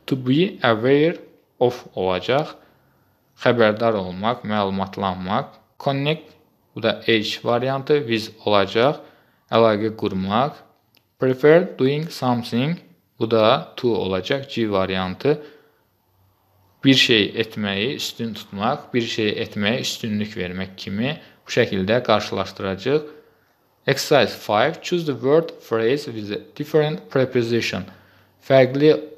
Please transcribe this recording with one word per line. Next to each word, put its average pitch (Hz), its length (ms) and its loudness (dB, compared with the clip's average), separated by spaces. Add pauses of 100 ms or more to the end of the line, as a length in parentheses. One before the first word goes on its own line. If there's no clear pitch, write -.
to - 100 -4
be 131 460 0
aware 131 540 2 (420)
of 123 240 0 (120)
olacaq. 95 600 -2 (880)
Xəbərdar 113 560 4
olmaq, 95 480 -4
məlumatlanmaq. 98 1120 -2 (220)
Connect, 143 500 -4 (440)
bu 113 80 -8
da 107 240 0
H 110 380 0
variantı, 131 640 0
with 113 400 -6
olacaq. 104 560 2 (480)
Əlaqə 110 460 2
qurmaq. 101 560 -2 (680)
Prefer 151 480 4 (120)
doing 143 320 0
something, 127 680 -2 (400)
bu 113 120 -2
da 113 460 4
to 123 120 -2
olacaq, 95 680 -2
G 113 160 -2
variantı. 95 720 0 (1400)
Bir 135 100 8
şey 113 300 4 (140)
etməyi 107 560 -4
üstün 113 400 -8
tutmaq, 107 600 -6
bir 123 120 0
şey 110 220 -2 (160)
etməyə 107 360 -2
üstünlük 107 560 -6
vermək 92 400 -8
kimi 117 440 -6 (260)
bu - 80 -16
şəkildə 107 480 0
qarşılaşdıracağıq. 101 1040 -2 (800)
Exercise 135 460 2
five. 123 480 0
Choose 175 260 -4
the 143 80 -2
word 143 360 2 (100)
phrase 117 460 -2
with 110 240 -10
a 101 80 -4 (160)
different 151 560 -2
preposition. 117 760 0 (640)
Fərqli 135 460 6 (260)